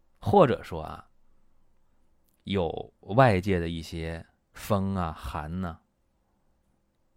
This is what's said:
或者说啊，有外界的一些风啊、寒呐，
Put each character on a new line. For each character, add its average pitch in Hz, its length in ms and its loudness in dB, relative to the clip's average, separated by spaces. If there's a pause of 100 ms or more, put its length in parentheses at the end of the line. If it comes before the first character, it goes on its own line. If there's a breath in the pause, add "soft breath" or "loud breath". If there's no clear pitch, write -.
(200)
或 190 260 6
者 - 160 0
说 80 200 -10
啊， 78 260 -16 (1400)
有 95 560 -4
外 107 400 4
界 95 180 0
的 85 80 -2
一 85 140 -6
些 82 460 -10 (260)
风 98 420 -2
啊、 87 160 -2
寒 80 520 -8
呐， 82 180 -8 (1400)